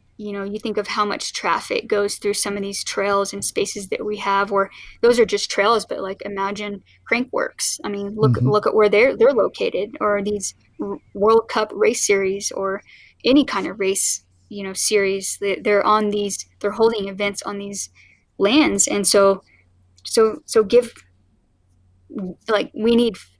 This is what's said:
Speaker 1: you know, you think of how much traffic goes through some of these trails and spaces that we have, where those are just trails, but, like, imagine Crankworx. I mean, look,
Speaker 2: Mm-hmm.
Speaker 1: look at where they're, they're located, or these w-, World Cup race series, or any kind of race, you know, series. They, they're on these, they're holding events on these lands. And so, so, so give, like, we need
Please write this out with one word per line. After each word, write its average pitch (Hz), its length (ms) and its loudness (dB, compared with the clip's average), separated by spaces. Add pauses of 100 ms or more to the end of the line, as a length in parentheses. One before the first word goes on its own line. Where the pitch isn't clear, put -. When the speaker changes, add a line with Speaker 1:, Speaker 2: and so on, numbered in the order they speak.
(180)
Speaker 1:
you 208 140 -12
know, 202 120 -8
you 202 160 -8
think 214 180 -6
of 202 100 -4
how 208 180 -2
much - 280 -6
traffic - 540 -4
goes 202 300 -2
through 202 180 -2
some 202 200 -4
of 202 60 -6
these 196 220 -8
trails 202 500 -2
and 202 100 -10
spaces 202 460 -4
that - 160 -6
we 208 120 -6
have, 196 340 0
where 196 180 0 (320)
those 240 180 6
are 220 60 6
just - 240 -2
trails, 208 380 2
but, - 140 -8
like, 196 220 -8
imagine 202 600 -6 (280)
Crankworx. - 720 -4
I 208 60 -6
mean, 202 260 -6
look, 214 180 4
Speaker 2:
Mm-hmm. 127 160 2
Speaker 1:
look 208 180 2
at - 80 2
where 214 140 6
they're, 208 280 4
they're 262 160 6
located, 196 680 -2
or 208 240 0
these 208 300 -6 (260)
w-, 202 200 -8 (160)
World 226 340 4
Cup 214 240 -2
race 214 320 0
series, 196 460 0
or 196 320 -6 (420)
any 269 200 6
kind 196 220 -4
of 196 120 -8
race, - 440 -2 (260)
you 202 140 -12
know, 190 100 -8
series. 196 680 0
They, 196 140 -2
they're 202 300 2
on 214 260 2
these, 202 340 -4 (140)
they're 202 120 -2
holding 220 360 0
events 202 360 -6
on 202 140 -8
these 202 320 -10 (480)
lands. 202 500 2
And 202 200 0
so, 196 360 4 (640)
so, 220 400 2
so 220 180 4
give, 233 300 4 (1500)
like, 208 280 0
we 226 200 4
need 233 200 2 (240)